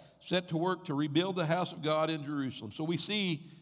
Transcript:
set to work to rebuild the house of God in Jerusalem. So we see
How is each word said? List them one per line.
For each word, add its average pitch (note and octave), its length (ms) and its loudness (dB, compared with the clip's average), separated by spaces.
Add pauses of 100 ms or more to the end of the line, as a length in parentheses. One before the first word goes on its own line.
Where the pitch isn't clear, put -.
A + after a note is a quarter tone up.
(200)
set F3+ 280 0
to E3+ 80 -2
work F3 300 0
to D3+ 80 -2
rebuild D#3 420 2
the F3 100 2
house E3 260 2
of D#3 100 -12
God D#3 260 2
in D#3 160 -2
Jerusalem. C3+ 480 -4
So D#3 120 -6
we E3 120 0
see F#3+ 460 0 (200)